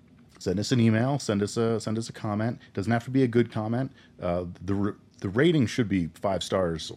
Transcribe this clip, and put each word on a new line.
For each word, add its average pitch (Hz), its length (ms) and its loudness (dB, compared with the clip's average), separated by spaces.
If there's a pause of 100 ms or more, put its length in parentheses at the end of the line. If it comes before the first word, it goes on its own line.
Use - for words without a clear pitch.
(400)
send 95 180 -2
us 104 140 -2
an 123 80 4
email, 117 380 2
send 101 240 0
us 101 140 -2
a, 113 240 0
send 110 160 -4
us 113 140 -6
a - 20 -14
comment. 110 460 -4 (160)
Doesn't 98 180 0
have 117 120 0
to 135 60 -10
be 135 120 2
a 127 60 4
good 120 220 2
comment. 117 420 -2 (280)
Uh, 90 240 -2 (180)
the 95 120 -2
r-, 101 220 -2 (240)
the 104 100 -4
rating 143 360 4
should 113 220 0
be 90 260 0
five 95 280 -2
stars 87 540 -2